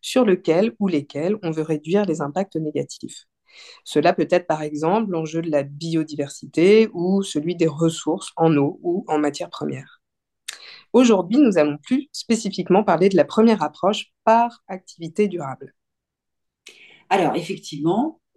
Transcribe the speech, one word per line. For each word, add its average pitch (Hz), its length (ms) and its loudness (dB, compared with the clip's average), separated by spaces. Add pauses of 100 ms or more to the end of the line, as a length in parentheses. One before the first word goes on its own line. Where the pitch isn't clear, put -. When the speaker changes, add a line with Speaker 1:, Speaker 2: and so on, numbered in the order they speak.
Speaker 1:
sur - 240 0
lequel 185 540 2
ou 196 100 0
lesquels 156 520 -4
on 165 100 -4
veut 156 120 -4
réduire 160 420 -2
les 160 140 -2
impacts 160 380 -4
négatifs. 147 680 -8 (580)
Cela 160 260 2
peut 170 180 -2
être 180 160 0
par 156 160 -2
exemple 160 480 -2
l'enjeu 165 320 -4
de 170 80 -6
la 147 140 0
biodiversité 160 1300 0
ou 185 320 0
celui 170 320 -4
des 170 100 0
ressources 165 720 -2
en 165 220 2
eau 143 260 0
ou 175 240 -4
en 156 120 0
matières 151 300 -4
premières. 139 520 -12 (880)
Aujourd'hui, 220 460 4
nous 233 200 4
allons 147 240 2
plus 269 300 -4
spécifiquement 202 720 0
parler 180 240 2
de 190 80 0
la 147 100 4
première 220 380 4
approche 185 480 -4 (140)
par 233 420 2
activité 185 640 -4
durable. 139 440 -10 (1300)
Speaker 2:
Alors 170 300 0
effectivement, 185 840 -4 (180)